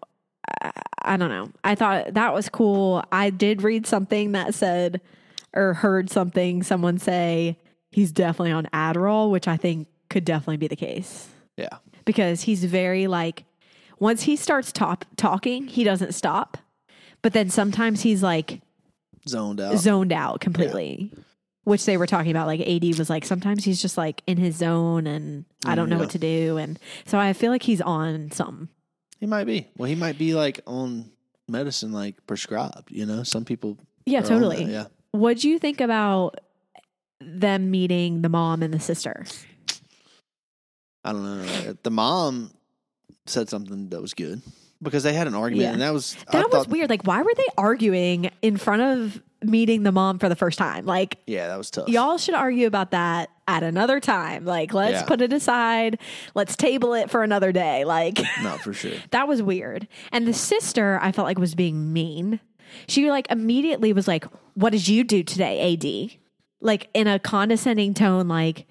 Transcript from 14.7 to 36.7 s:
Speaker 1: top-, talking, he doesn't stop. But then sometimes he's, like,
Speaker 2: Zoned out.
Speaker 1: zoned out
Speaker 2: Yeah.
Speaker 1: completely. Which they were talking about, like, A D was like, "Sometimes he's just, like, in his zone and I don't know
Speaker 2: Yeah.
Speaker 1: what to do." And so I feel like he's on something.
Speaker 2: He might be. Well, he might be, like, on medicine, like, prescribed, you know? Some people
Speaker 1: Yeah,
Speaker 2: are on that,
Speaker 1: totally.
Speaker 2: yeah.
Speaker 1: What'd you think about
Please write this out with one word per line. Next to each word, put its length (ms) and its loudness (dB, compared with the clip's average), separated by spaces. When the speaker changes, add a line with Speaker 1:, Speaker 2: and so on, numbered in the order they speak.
Speaker 1:
top-, 340 -2
talking, 500 0
he 160 0
doesn't 320 0
stop. 420 -2
But 120 2
then 180 2
sometimes 500 0
he's, 220 4
like, 380 0
Speaker 2:
Zoned 340 -6
out. 160 0
Speaker 1:
zoned 360 4
out 280 -2
Speaker 2:
Yeah. 20 -6
Speaker 1:
completely. 680 -2
Which 220 2
they 120 2
were 100 0
talking 240 0
about, 160 0
like, 140 -2
A 180 0
D 180 2
was 120 0
like, 140 -2
"Sometimes 400 -2
he's 180 0
just, 160 -4
like, 280 -4
in 120 0
his 180 2
zone 500 0
and 400 -8
I 120 0
don't 140 0
know 80 2
Speaker 2:
Yeah. 40 0
Speaker 1:
what 100 -4
to 80 -4
do." 380 0
And 220 -8
so 140 0
I 140 2
feel 180 0
like 120 0
he's 180 2
on 500 -4
something. 360 -8
Speaker 2:
He 80 -6
might 160 -2
be. 240 -4
Well, 100 -4
he 60 -2
might 240 -4
be, 160 0
like, 320 0
on 460 -8
medicine, 440 -6
like, 340 -8
prescribed, 640 -8
you 160 -8
know? 160 -4
Some 240 -6
people 320 -8
Speaker 1:
Yeah, 120 2
Speaker 2:
are 40 0
on 0 -
that, 60 -2
Speaker 1:
totally. 420 2
Speaker 2:
yeah. 140 -6
Speaker 1:
What'd 320 2
you 160 2
think 220 -2
about 600 0